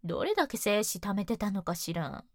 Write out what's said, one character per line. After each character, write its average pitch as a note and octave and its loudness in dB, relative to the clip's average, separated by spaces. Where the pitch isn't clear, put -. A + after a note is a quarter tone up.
ど - 0
れ G4+ 4
だ F4+ 4
け - -6
精 G#3 4
子 - -4
溜 G3+ -2
め G3 0
て A3+ 0
た G#3 0
の G3 -2
か E3+ 0
し - -4
ら。 E3 -4